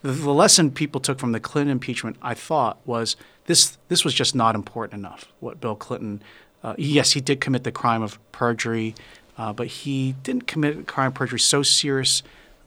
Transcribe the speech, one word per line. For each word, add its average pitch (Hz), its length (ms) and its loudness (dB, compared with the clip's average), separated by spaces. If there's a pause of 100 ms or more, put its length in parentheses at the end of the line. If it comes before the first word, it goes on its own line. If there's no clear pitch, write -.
the, 135 100 -2
the 135 200 -2
lesson 160 380 8
people 143 300 -4
took 135 180 -2
from 120 140 -2
the 113 80 -2
Clinton 143 320 0
impeachment, 123 500 -4
I 120 120 -4
thought, 127 520 0
was 117 300 -2 (300)
this, - 300 2 (120)
this 175 160 2
was 143 100 0
just - 200 0
not 113 200 4
important 104 440 -6
enough, - 280 -14 (140)
what 120 200 -12
Bill 113 160 -4
Clinton, 107 460 -8 (420)
uh, 117 140 -6
yes, 143 340 2
he 143 80 0
did 135 200 0
commit 131 240 0
the 120 80 -4
crime 117 300 0
of 107 160 -6 (140)
perjury, 113 640 0 (420)
uh, 110 160 -6
but 117 160 -6
he 135 440 -4 (100)
didn't 247 240 -4
commit 151 320 0
a - 60 -12
crime 131 240 0
of 131 60 -4
perjury 123 260 -4
so 143 220 4
seriously 135 600 2 (420)